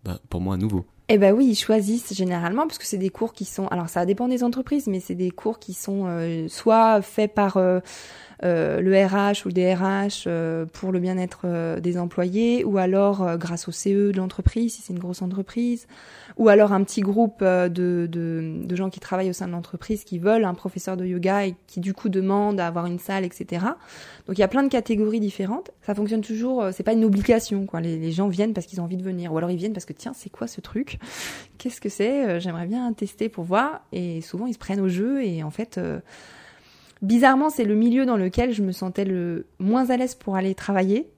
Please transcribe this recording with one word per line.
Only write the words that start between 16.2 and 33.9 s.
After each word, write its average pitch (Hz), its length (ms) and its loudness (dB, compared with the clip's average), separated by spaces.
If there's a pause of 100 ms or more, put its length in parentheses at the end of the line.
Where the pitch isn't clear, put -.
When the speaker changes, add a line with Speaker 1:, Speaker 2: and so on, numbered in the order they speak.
Speaker 2:
ou 226 100 8
alors 208 240 10
un 196 100 4
petit 202 200 0
groupe, 208 400 2
euh, 180 260 4
de, 175 420 0
de, 165 540 -4
de 180 100 -4
gens 190 140 -2
qui 180 100 -10
travaillent 190 320 -2
au 180 40 -6
sein 185 120 -8
de 175 60 -6
l'entreprise 175 520 -8
qui 180 140 -8
veulent 214 280 4
un 180 80 -2
professeur 185 420 -8
de 180 80 -4
yoga 185 420 0
et 185 80 -4 (120)
qui - 140 -8
du 190 120 -2
coup - 160 -4
demandent 196 500 2
à 175 80 -2
avoir 170 200 -2
une 175 120 -4
salle, 190 280 -4
et 180 40 -6
cetera. 190 460 -4 (500)
Donc 190 120 -4
il - 20 -2
y 202 40 8
a 190 40 4
plein 269 140 2
de 277 60 2
catégories 226 520 0
différentes. 208 500 -4 (120)
Ça 208 120 -4
fonctionne 214 280 0
toujours, 233 400 -2
euh, 190 100 0
c'est - 100 -10
pas 220 120 2
une 226 100 4
obligation, 202 640 2
quoi. 165 160 -6
Les, 165 160 -2
les 160 120 -2
gens 185 180 0
viennent 208 260 0
parce 180 120 -6
qu'ils 185 140 -10
ont 170 40 -4
envie 175 120 -6
de 185 80 -6
venir, 175 280 -6
ou 160 60 0
alors 170 120 -2
ils 180 80 -2
viennent 190 160 -4
parce 190 100 -10
que, - 80 -16
tiens, - 220 -10
c'est - 160 -18
quoi - 160 -10
ce 214 160 -14
truc ? - 360 -8 (600)
Qu'est-ce - 220 -10
que - 80 -6
c'est ? 254 360 0
Euh, 175 160 0
j'aimerais 170 260 -6
bien 240 260 -4
tester 214 360 -6
pour 190 160 -8
voir. 233 380 0 (100)